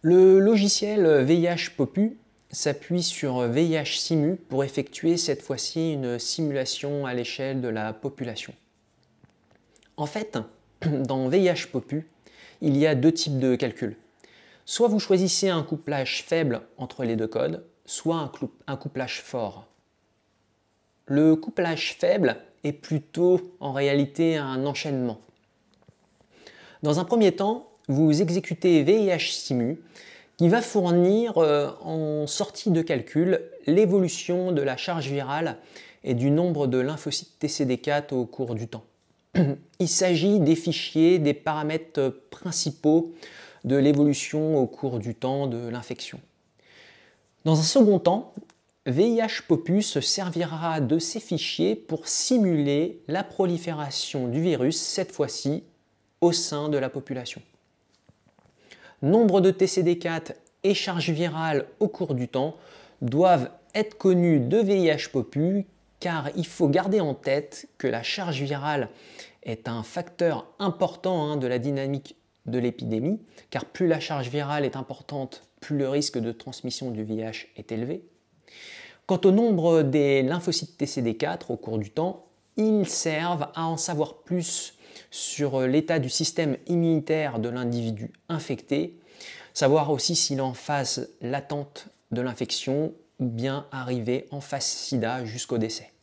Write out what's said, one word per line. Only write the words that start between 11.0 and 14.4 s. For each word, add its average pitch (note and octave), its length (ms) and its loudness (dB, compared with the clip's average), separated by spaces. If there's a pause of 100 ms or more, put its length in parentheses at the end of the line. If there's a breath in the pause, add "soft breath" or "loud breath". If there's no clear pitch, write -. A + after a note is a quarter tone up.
V F3 120 4
I F#3 60 4
H - 240 -2
Popu, D3 360 -6 (540 loud breath)
il C#3+ 160 2
y D3 100 4
a D#3 80 4
deux D3 180 4
types D3 260 -2
de B2+ 180 2
calculs. A#2 400 -4 (680 soft breath)